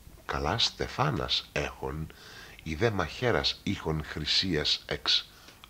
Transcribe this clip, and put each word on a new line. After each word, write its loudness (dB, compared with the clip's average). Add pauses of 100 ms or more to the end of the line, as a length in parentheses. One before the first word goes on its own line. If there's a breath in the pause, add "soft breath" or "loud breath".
(260)
καλά 0
στεφάνας 0
έχουν, -4 (520 loud breath)
οι -4
δε 4
μαχαίρας 2
ήχων 0
χρυσίας 0
εξ 0 (400 loud breath)